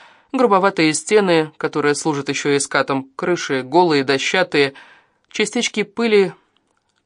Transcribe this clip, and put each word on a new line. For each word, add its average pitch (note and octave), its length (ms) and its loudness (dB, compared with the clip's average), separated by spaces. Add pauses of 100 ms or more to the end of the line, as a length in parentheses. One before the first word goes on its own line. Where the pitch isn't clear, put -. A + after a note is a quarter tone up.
(320)
грубоватые F#3+ 640 2
стены, F3 640 0
которые D3 360 -2
служат C#3+ 340 -4
ещё C#3+ 220 -4
и C#3+ 80 2
скатом C3+ 580 -2
крыши, E3 460 -4
голые, D3 400 2
дощатые, C#3 720 0 (560)
частички A3 520 -4
пыли G#3 500 0 (720)